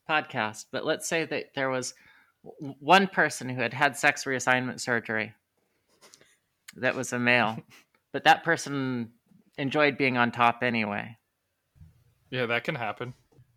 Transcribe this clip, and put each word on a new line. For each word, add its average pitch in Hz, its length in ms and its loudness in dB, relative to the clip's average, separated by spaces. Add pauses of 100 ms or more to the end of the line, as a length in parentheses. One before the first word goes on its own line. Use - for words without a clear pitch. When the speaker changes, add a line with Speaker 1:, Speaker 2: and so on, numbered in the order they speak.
Speaker 1:
podcast, 127 640 -4
but 131 140 -6
let's 151 220 -2
say 165 180 -2
that - 300 -8
there 135 140 -2
was 127 240 -4 (500)
w-, 139 360 -14
one 185 280 6
person 147 420 0
who 127 120 -4
had 113 120 -2
had 139 240 2
sex - 280 0
reassignment 127 540 0
surgery 110 540 -4 (1400)
that 123 200 -2
was 127 180 -6
a 123 60 -2
male, 120 380 2 (280)
Speaker 2:
<laughs> - 280 -20
Speaker 1:
but 135 120 -4
that - 180 6
person 135 680 -2 (460)
enjoyed 143 400 2
being 131 200 0
on 120 140 4
top 120 320 4
anyway. 113 520 -2 (1160)
Speaker 2:
Yeah, 127 140 -2
that 117 180 -2
can 165 120 -4
happen. 120 400 -8 (420)